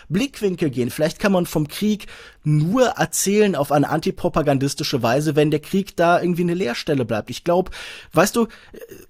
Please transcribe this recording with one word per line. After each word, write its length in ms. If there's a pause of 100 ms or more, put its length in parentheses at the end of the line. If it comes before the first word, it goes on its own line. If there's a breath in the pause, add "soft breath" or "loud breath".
Blickwinkel 640
gehen. 200
Vielleicht 280
kann 140
man 140
vom 220
Krieg 380 (360 loud breath)
nur 440
erzählen 680
auf 160
eine 200
antipropagandistische 1120
Weise, 340
wenn 140
der 100
Krieg 360
da 240
irgendwie 220
eine 120
Leerstelle 500
bleibt. 240
Ich 160
glaub, 260 (420 loud breath)
weißt 220
du, 100
äh, 340 (320)